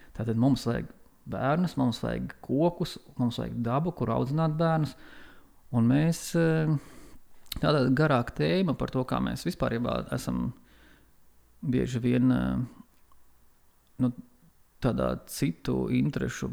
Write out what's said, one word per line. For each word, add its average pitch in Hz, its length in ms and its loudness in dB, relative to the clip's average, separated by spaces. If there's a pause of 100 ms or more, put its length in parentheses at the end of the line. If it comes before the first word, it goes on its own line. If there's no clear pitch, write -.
(160)
Tātad 113 240 0
mums 127 260 4
vajag 117 220 -2 (400)
bērnus, 156 480 0
mums 127 260 0
vajag 117 380 -4
kokus, 160 560 0 (240)
mums 120 180 0
vajag 117 240 -4
dabu, 139 300 0
kur 117 180 -2
audzināt 143 480 0
bērnus, 160 360 2 (840)
un 117 100 6
mēs, 151 360 4 (120)
eh, 160 380 2 (880)
tāda 151 320 4
garāka 135 480 2
tēma 165 380 2
par - 100 -4
to, 127 160 -2
kā - 160 -2
mēs 123 240 -4
vispārībā 120 720 -2
esam 123 320 -4 (1120)
bieži 123 380 0
vien, 123 320 4
eh, 127 260 0 (1400)
nu, 127 140 2 (680)
tādā 123 280 2 (180)
citu - 640 -2
interešu - 640 -2